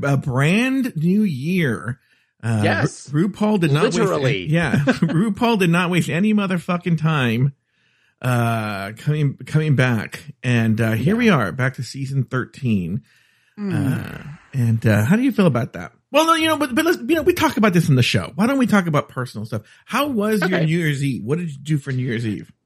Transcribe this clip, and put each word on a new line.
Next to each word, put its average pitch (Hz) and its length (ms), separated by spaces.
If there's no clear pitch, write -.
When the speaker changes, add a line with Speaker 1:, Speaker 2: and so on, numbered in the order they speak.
Speaker 1:
a 139 140
brand 208 760
new 180 260
year. 143 800
Uh, 113 220
Speaker 2:
Yes. - 500
Speaker 1:
Ru-, 175 160
RuPaul 214 300
did 160 120
not 147 120
Speaker 2:
Literally. 139 520
Speaker 1:
waste, - 60
yeah. 165 240
<laughs> - 40
RuPaul 214 800
did 185 100
not 175 220
waste 160 180
any 202 240
motherfucking 185 680
time, 139 540
uh, 110 800
coming, 151 480
coming 156 300
back. 120 480
And, 113 400
uh, 110 120
here 123 200
Speaker 2:
Yeah. 233 60
Speaker 1:
we 233 100
are, 120 220
back 131 240
to 135 80
season 135 400
thirteen. 110 800
Speaker 2:
Mm. 202 160
Speaker 1:
Uh, 143 480
and, 117 340
uh, 107 160
how 151 120
do 240 60
you 269 100
feel 208 140
about 131 280
that? 85 180
Well, 302 140
no, 330 80
you 320 140
know, 311 100
but, 277 160
but 311 100
let's, 330 140
you 240 160
know, 320 80
we 349 120
talk 320 240
about 214 160
this 165 160
in 139 60
the 123 60
show. 95 320
Why 190 140
don't 277 100
we 247 80
talk 196 220
about 151 200
personal 117 380
stuff? 107 160
How 277 220
was 214 320
your - 80
Speaker 2:
Okay. 160 80
Speaker 1:
New 160 140
Year's 147 240
Eve? 131 200
What 135 140
did 175 140
you 135 80
do 151 180
for 175 140
New 127 120
Year's 120 220
Eve? 104 260